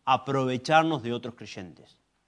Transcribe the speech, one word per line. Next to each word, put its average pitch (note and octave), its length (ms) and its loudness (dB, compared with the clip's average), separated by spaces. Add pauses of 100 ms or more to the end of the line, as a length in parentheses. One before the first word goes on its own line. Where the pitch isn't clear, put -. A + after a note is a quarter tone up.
aprovecharnos C3+ 960 2
de A#2 120 -4
otros A#2+ 220 -8
creyentes - 640 -16 (300)